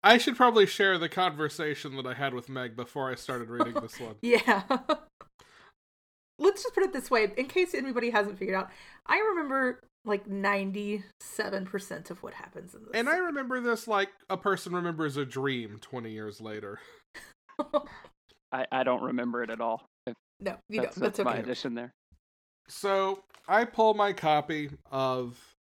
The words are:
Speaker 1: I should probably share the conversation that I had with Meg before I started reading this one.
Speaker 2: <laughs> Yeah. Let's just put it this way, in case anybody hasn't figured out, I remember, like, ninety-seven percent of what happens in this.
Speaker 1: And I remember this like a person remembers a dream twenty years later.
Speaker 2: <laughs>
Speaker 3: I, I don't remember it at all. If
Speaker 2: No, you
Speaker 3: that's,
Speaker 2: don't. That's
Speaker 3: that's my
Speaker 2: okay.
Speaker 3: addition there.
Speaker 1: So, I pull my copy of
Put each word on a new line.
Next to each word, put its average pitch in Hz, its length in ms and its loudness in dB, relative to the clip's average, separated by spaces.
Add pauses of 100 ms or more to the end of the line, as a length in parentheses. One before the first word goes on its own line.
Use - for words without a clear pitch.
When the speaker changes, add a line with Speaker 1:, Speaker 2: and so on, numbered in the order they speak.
Speaker 1:
I 226 160 10
should 233 180 2
probably 226 300 8
share 190 320 4
the 160 100 -2
conversation 151 840 -2
that 131 140 -6
I 123 60 -6
had 135 200 -4
with 120 140 -8
Meg 127 260 -8
before 127 340 -6
I 127 60 -4
started 120 360 -6
reading 120 240 -2
this - 260 -6
one. 113 180 -10
Speaker 2:
<laughs> - 40 -12
Yeah. 226 420 4 (1700)
Let's 381 260 4
just 494 100 -6
put 381 80 2
it 381 100 2
this 254 160 -6
way, 214 280 4
in 262 100 0
case 359 260 2
anybody 247 380 -2
hasn't 208 260 2
figured 190 200 -2
out, 190 140 -4 (360)
I 330 140 4
remember, 269 600 0 (240)
like, 202 220 -2
ninety-seven 196 1400 -4
percent 185 440 -10
of 175 120 -12
what - 120 -14
happens - 400 -16
in - 80 -20
this. 220 120 -18
Speaker 1:
And 233 140 0
I 330 100 2
remember 277 420 -4
this 233 260 -2
like 202 240 0 (180)
a 190 80 -2
person 185 380 -2
remembers 160 420 -2
a 143 80 0
dream 123 560 -4
twenty 117 300 -10
years 107 300 -10
later. 107 400 -10 (760)
Speaker 2:
<laughs> - 140 -4 (800)
Speaker 3:
I, 131 200 -2
I 131 100 2
don't 123 200 2
remember 123 420 -2
it 113 60 -8
at 113 100 -8
all. 113 240 -2 (220)
If 117 80 -8 (260)
Speaker 2:
No, 185 160 -4 (120)
you 220 120 -4
Speaker 3:
that's, - 160 -4
Speaker 2:
don't. 190 80 -4
That's - 140 0
Speaker 3:
that's 208 60 0
my 120 100 2
Speaker 2:
okay. 113 80 -4
Speaker 3:
addition 120 320 -6
there. 120 180 -8 (760)
Speaker 1:
So, 196 540 0 (240)
I 214 180 6
pull 220 300 4
my 208 180 4
copy 151 580 2 (200)
of 127 640 -4 (140)